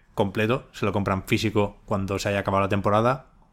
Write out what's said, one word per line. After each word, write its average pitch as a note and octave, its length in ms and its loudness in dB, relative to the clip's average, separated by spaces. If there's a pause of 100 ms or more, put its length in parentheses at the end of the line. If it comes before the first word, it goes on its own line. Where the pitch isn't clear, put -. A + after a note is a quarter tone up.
(160)
completo, G#2+ 580 0
se - 120 -4
lo G#2 60 2
compran F#2+ 320 -2
físico G#2 600 0
cuando G2 340 -2
se - 100 -4
haya G2+ 100 0
acabado G2 240 0
la F#2+ 60 0
temporada, G#2 580 2 (260)